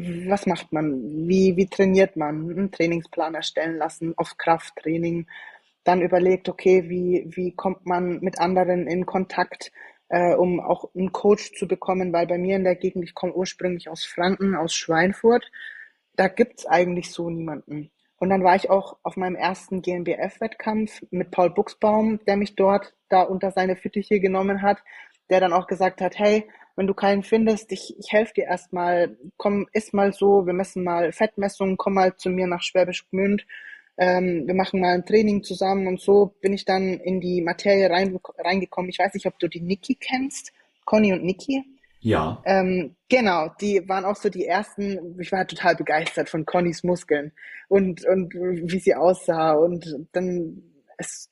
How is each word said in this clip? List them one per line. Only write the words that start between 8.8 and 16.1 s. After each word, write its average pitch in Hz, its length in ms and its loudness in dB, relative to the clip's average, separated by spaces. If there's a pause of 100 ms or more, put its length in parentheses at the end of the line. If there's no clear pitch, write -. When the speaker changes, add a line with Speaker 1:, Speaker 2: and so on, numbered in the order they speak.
Speaker 1:
in 175 180 -2
Kontakt, - 640 -6 (380)
äh, 175 260 2
um 180 240 2
auch - 340 -4
einen 185 180 -2
Coach - 420 2
zu - 140 -6
bekommen, 185 460 -2
weil 170 140 2
bei 175 100 0
mir 185 200 0
in 190 80 0
der 180 100 4
Gegend, 185 300 -4
ich - 100 -20
komme 175 180 -6
ursprünglich 180 560 -6
aus 160 140 -12
Franken, 190 520 -2
aus 165 200 -4
Schweinfurt, 190 760 2 (680)